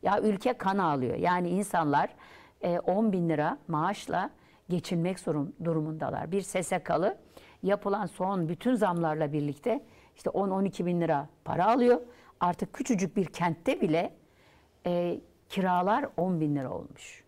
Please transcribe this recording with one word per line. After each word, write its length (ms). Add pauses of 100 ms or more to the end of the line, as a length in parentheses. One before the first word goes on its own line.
Ya 180
ülke 320
kan 240
ağlıyor. 380
Yani 340
insanlar, 600 (520)
e, 180
on 320
bin 180
lira 280 (100)
maaşla 640 (400)
geçinmek 500
zorum-, 340 (100)
durumundalar. 680
Bir 100
S 220
S 160
K'lı 380 (460)
yapılan 420
son 440
bütün 260
zamlarla 580
birlikte 500 (320)
işte 140
on, 200
on 160
iki 200
bin 160
lira 260 (180)
para 260
alıyor. 300 (380)
Artık 340
küçücük 440
bir 80
kentte 560
bile, 320 (720)
e, 340 (300)
kiralar 560 (120)
on 240
bin 140
lira 160
olmuş. 560